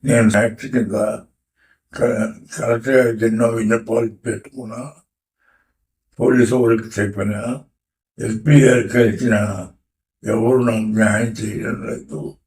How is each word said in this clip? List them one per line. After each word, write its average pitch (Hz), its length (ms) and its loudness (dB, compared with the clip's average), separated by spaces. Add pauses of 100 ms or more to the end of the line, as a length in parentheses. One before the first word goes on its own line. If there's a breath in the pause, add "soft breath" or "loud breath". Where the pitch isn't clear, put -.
నేను 117 260 4
సాక్షి 113 400 0
కింద 110 220 -2 (1000)
క-, 113 400 -2 (240)
కలెక్టర్ 117 320 -2
గారికి 117 360 2
ఎన్నో 113 220 2
విన్నపాలు 113 600 0
పెట్టుకున్నా, 117 840 -12 (1300)
పోలీసు 123 360 2
వాళ్ళకి 113 460 0
చెప్పినా, 104 640 -6 (560)
ఎస్పీ 123 420 4
గారికి 123 320 4
కలిసిన 107 760 0 (560)
ఎవరు 113 340 2
నాకు 120 200 0
న్యాయం 107 480 0
చేయడం - 640 -8
లేదు. - 600 -12